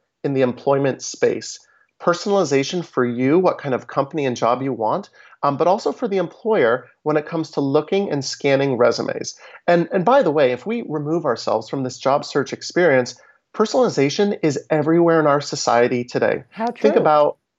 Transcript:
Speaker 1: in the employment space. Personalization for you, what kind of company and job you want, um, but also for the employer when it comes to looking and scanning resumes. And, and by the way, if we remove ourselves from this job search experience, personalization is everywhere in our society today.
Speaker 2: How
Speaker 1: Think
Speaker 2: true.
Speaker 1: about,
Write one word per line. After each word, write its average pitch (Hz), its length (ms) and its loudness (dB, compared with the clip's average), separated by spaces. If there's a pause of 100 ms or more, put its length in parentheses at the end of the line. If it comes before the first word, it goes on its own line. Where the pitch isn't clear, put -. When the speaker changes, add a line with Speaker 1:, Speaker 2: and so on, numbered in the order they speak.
(240)
Speaker 1:
in 143 100 -2
the 135 80 0
employment 135 640 0
space. - 560 -4 (420)
Personalization 170 840 0
for 127 220 -2
you, 127 320 0
what 180 220 2
kind 135 160 -4
of 104 100 -6
company 143 400 -4
and 127 100 -2
job 123 280 0
you 135 100 -4
want, 113 380 -4 (320)
um, 143 120 0
but 160 120 0
also 214 240 0
for 254 160 -6
the 196 100 -2
employer 165 680 0 (160)
when 151 120 -2
it 151 120 -2
comes 160 240 -6
to 156 100 -4
looking 151 480 0
and 139 160 -4
scanning 139 500 0
resumes. 117 600 -2 (300)
And, 170 240 2
and 190 120 0
by 262 200 4
the 170 80 0
way, 143 200 2
if 123 140 -8
we 226 240 -4
remove 151 360 -4
ourselves 113 440 -2
from 139 140 -6
this 127 160 -8
job 139 260 0
search - 280 -4
experience, 135 640 0 (340)
personalization 202 880 0
is 147 300 -2
everywhere 160 480 2
in 151 80 2
our 147 140 2
society 123 640 0
today. 123 460 -2
Speaker 2:
How 220 180 -8
Speaker 1:
Think 233 280 0
Speaker 2:
true. 208 60 4
Speaker 1:
about, 151 360 2 (220)